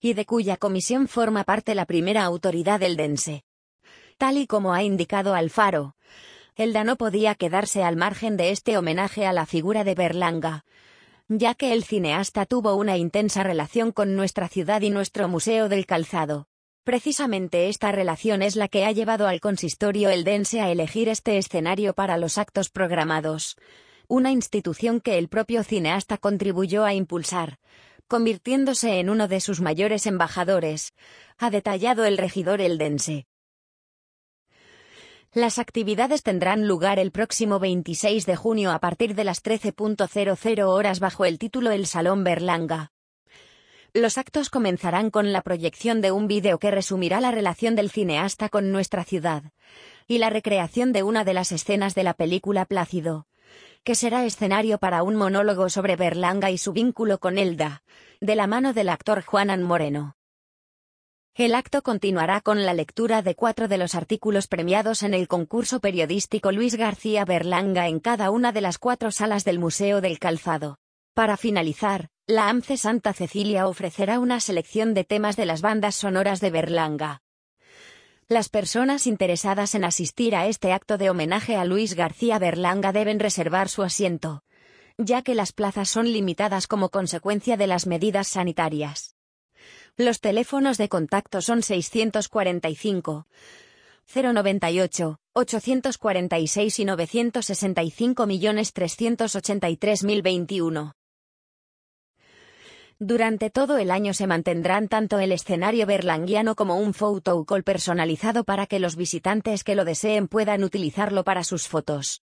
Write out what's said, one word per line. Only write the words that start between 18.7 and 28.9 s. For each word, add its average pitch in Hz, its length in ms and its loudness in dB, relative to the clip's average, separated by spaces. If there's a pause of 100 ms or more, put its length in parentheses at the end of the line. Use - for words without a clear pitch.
ha 214 80 2
llevado 214 340 0
al 180 140 0
consistorio 202 680 0
eldense 196 520 0
a 190 100 0
elegir 175 380 0
este 214 280 0
escenario 190 580 0
para 190 220 0
los 170 220 -2
actos 202 320 -2
programados, 156 880 -2 (500)
una 262 240 2
institución 226 680 0
que 196 180 0
el 170 100 0
propio 220 360 -2
cineasta 190 520 -2
contribuyó 196 680 0
a 202 100 2
impulsar, 175 640 -4 (480)
convirtiéndose 233 920 0